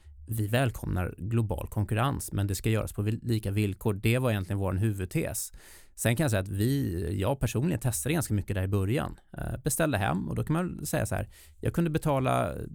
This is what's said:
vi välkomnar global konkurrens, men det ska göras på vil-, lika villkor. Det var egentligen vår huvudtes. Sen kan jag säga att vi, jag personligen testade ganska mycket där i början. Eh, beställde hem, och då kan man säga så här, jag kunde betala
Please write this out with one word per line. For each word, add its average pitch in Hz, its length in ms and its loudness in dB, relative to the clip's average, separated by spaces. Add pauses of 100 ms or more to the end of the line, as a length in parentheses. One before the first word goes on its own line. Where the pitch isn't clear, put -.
(280)
vi 110 200 -2
välkomnar 107 680 0
global 113 500 0
konkurrens, 110 640 0
men 101 160 0
det 98 80 -2
ska - 140 0
göras 107 240 0
på 101 100 -2
vil-, 110 200 0
lika 110 280 0
villkor. 104 420 0
Det 113 240 4
var 127 140 2
egentligen 101 280 0
vår 98 140 2
huvudtes. - 800 -2 (420)
Sen 117 200 2
kan 160 80 2
jag 135 80 2
säga 95 100 4
att 95 60 -4
vi, 101 580 0 (140)
jag 120 200 0
personligen 139 400 0
testade 131 340 0
ganska - 200 0
mycket 98 220 0
där 92 80 0
i 95 40 0
början. 98 520 0 (180)
Eh, - 260 -4
beställde 151 340 2
hem, 98 320 0
och 113 60 -4
då 113 80 0
kan 151 100 0
man 170 320 -2
säga - 200 0
så 95 100 -2
här, 98 140 -4 (320)
jag 110 120 0
kunde 170 160 2
betala 127 640 2 (220)